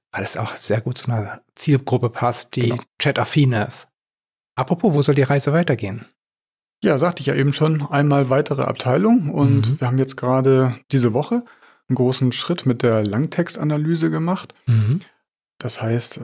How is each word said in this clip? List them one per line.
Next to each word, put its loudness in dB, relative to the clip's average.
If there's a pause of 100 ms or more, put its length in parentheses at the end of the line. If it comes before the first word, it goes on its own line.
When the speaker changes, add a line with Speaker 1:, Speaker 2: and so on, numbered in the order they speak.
(120)
Speaker 1:
weil -6
es -2
auch -6
sehr 0
gut -6
zu -4
einer -4 (140)
Zielgruppe 0
passt, -2
die 0
Speaker 2:
Genau. -4 (160)
Speaker 1:
chat-affin 2
ist. -4 (680)
Apropos, 0
wo 2
soll 4
die 2
Reise 0
weitergehen? -2 (760)
Speaker 2:
Ja, 2
sagte 0
ich -6
ja -2
eben 2
schon, 0
einmal 2
weitere 0
Abteilung. 2
Und 2
Speaker 1:
Mhm. -2
Speaker 2:
wir -2
haben 0
jetzt -2
gerade 2 (180)
diese 2
Woche 0 (460)
einen 0
großen 2
Schritt -4
mit 0
der 2
Langtextanalyse -2
gemacht. -4 (140)
Speaker 1:
Mhm. 2 (580)
Speaker 2:
Das -8
heißt, -4